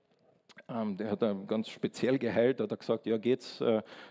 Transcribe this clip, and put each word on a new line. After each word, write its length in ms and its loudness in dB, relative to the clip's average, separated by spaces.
Ähm, 300 -4
der 140 -2
hat 100 0
da 120 2
ganz 360 -4
speziell 500 0
geheilt, 400 2
hat 100 -2
er 60 -4
gesagt, 300 -2
ja, 120 2
geht's, 440 0
äh, 200 4